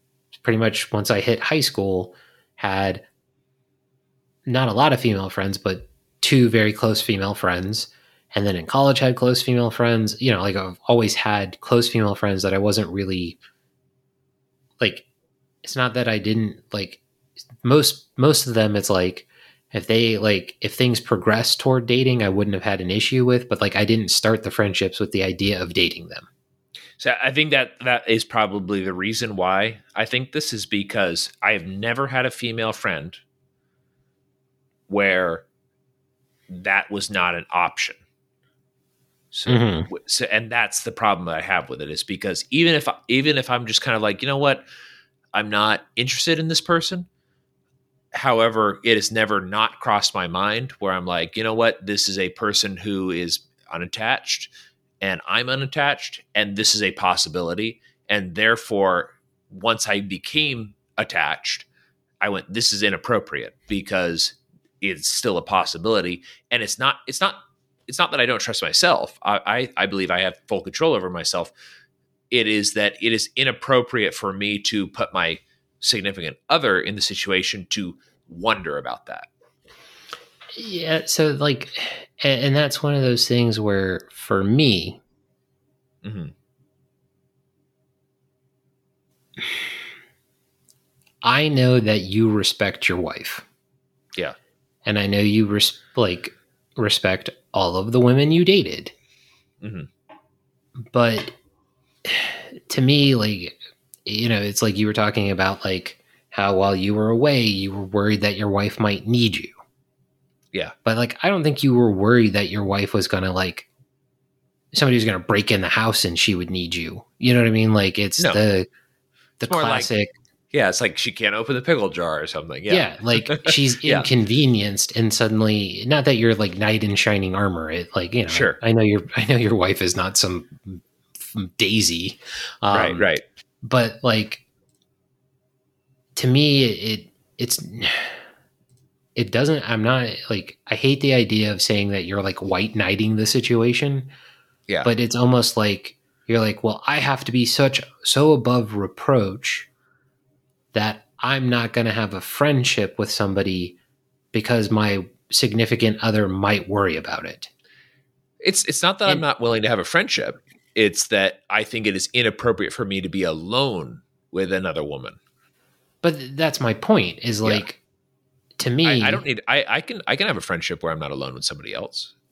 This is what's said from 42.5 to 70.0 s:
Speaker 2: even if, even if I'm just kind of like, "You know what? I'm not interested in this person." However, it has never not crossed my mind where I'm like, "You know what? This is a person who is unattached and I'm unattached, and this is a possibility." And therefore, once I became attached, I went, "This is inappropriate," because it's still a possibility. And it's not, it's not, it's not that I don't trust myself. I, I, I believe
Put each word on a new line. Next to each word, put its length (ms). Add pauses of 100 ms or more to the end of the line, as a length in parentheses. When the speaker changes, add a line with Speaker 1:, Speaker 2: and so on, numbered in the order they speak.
Speaker 2:
even 240
if, 120 (220)
even 300
if 120
I'm 160
just 160
kind 140
of 60
like, 200
"You 60
know 100
what? 260 (680)
I'm 180
not 320 (140)
interested 420
in 100
this 120
person." 480 (1040)
However, 720
it 100
has 160
never 300
not 400
crossed 340
my 140
mind 500
where 140
I'm 140
like, 300
"You 60
know 120
what? 300
This 240
is 100
a 120
person 460
who 340
is 300 (320)
unattached 800 (500)
and 260
I'm 220
unattached, 720 (120)
and 220
this 200
is 60
a 100
possibility." 880 (280)
And 280
therefore, 760 (400)
once 380
I 120
became 760 (220)
attached, 680 (560)
I 80
went, 240
"This 200
is 120
inappropriate," 720 (100)
because 680 (460)
it's 280
still 300
a 40
possibility. 800 (280)
And 120
it's 160
not, 180 (100)
it's 120
not, 180 (520)
it's 100
not 120
that 100
I 60
don't 120
trust 240
myself. 600
I, 240
I, 380
I 20
believe 240